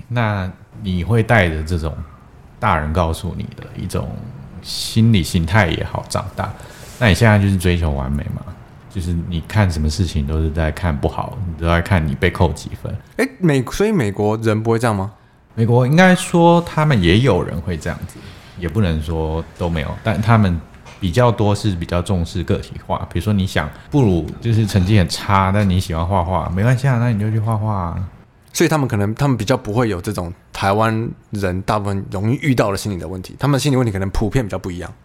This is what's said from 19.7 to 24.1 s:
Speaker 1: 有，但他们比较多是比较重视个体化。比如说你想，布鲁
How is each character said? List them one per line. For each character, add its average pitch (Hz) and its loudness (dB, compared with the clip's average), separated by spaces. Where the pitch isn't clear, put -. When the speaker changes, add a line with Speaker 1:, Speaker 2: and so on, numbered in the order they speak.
Speaker 1:
有， 71 -4
但 104 0
他 113 4
们 87 2
比 92 -2
较 120 4
多 104 0
是 101 -2
比 85 -6
较 87 -2
重 87 -2
视 87 -6
个 - -2
体 - -10
化。 - -4
比 - -4
如 82 -4
说 107 0
你 95 2
想， 78 -4
布 147 2
鲁 87 2